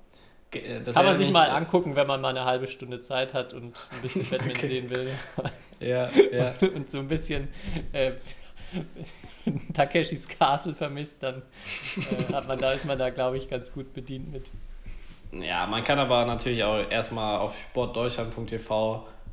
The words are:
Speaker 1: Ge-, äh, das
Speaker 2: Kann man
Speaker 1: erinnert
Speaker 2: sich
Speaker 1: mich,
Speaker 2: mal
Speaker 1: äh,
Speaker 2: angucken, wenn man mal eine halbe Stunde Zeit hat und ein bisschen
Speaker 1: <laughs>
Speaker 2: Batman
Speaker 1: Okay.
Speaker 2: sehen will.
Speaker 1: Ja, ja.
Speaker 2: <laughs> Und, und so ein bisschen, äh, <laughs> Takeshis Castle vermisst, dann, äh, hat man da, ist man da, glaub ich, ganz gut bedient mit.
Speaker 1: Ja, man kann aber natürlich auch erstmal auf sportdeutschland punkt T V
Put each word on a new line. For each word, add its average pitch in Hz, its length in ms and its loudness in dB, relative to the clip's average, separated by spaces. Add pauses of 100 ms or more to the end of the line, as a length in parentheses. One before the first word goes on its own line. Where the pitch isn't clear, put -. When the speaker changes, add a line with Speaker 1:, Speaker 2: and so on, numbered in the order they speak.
(520)
Speaker 1:
Ge-, - 100 -8
äh, 117 200 -6
das 120 120 -4
Speaker 2:
Kann 175 120 8
man 190 80 8
Speaker 1:
erinnert 170 40 4
Speaker 2:
sich - 100 6
Speaker 1:
mich, 190 60 6
Speaker 2:
mal 160 140 10
Speaker 1:
äh, 131 40 0
Speaker 2:
angucken, 160 440 2
wenn 139 120 6
man 135 140 0
mal 135 80 2
eine 127 160 0
halbe 127 220 2
Stunde 123 340 -10
Zeit 131 320 -2
hat 127 200 -4
und 120 260 -12 (120)
ein 123 100 -10
bisschen 131 240 -2
Speaker 1:
<laughs> 117 40 -6
Speaker 2:
Batman 131 260 0
Speaker 1:
Okay. 147 120 -2
Speaker 2:
sehen 127 220 -2
will. 127 220 -2 (680)
Speaker 1:
Ja, 123 300 0 (220)
ja. 123 260 2
Speaker 2:
<laughs> - 40 -12
Und, 185 120 6
und 147 160 -6
so 143 100 -4
ein 135 80 -4
bisschen, 147 420 0 (440)
äh, 131 200 2 (600)
<laughs> - 1000 -6
Takeshis 156 540 2
Castle 143 460 2
vermisst, 147 500 -6
dann, 131 200 -6 (880)
äh, - 40 0
hat 139 140 -2
man 131 120 0
da, 131 120 2
ist 139 140 -2
man 139 120 0
da, 127 140 2
glaub 127 240 0
ich, 131 140 -6
ganz 123 240 -4
gut 135 200 -10
bedient 135 380 -8
mit. 135 180 -10 (800)
Speaker 1:
Ja, 87 360 -2
man 113 160 0
kann 139 160 4
aber 123 260 4
natürlich 117 380 0
auch 107 160 4 (100)
erstmal 110 480 0
auf 107 220 -2
sportdeutschland 120 760 -2
punkt 113 160 -8
T 113 80 -4
V 110 500 0 (260)